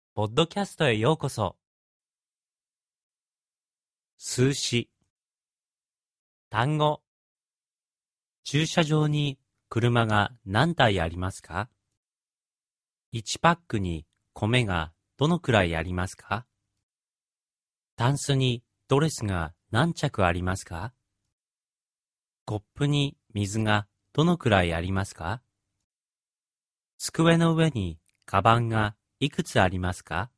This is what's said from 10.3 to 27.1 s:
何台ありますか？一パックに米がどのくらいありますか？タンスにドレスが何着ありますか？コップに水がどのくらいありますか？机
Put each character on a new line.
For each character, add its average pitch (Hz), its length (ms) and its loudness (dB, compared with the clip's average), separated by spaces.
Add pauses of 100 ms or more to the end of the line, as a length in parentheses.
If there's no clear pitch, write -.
何 127 280 2
台 107 260 4
あ 82 80 -2
り 82 80 -10
ま 92 140 -4
す - 120 -14
か？ 90 260 -8 (1400)
一 - 260 -8
パ 165 140 2
ッ 170 40 0 (120)
ク 113 100 -2
に 85 280 -6 (260)
米 117 320 0
が 85 280 -4 (260)
ど 143 100 0
の 170 120 0
く 131 120 -2
ら 101 120 6
い 82 120 -2
あ 80 60 -2
り 90 100 -6
ま 90 160 -4
す - 80 -14
か？ 104 300 -8 (1500)
タ 120 140 2
ン 143 80 0
ス - 160 -2
に 127 280 0 (260)
ド 139 120 4
レ 160 100 2
ス - 140 -8
が 85 280 -4 (180)
何 156 240 0
着 131 300 -2
あ 87 80 4
り 87 100 -4
ま 92 140 -4
す - 80 -12
か？ 92 280 -12 (1500)
コ 107 120 -6
ッ 104 60 -6 (120)
プ 143 120 -4
に 143 300 -2 (160)
水 104 260 -4
が 107 280 0 (260)
ど 151 120 2
の 175 140 2
く 123 100 -2
ら 98 160 4
い 85 100 -2
あ 82 60 -4
り 92 120 -4
ま 95 120 -2
す - 100 -14
か？ 90 280 -8 (1600)
机 165 380 2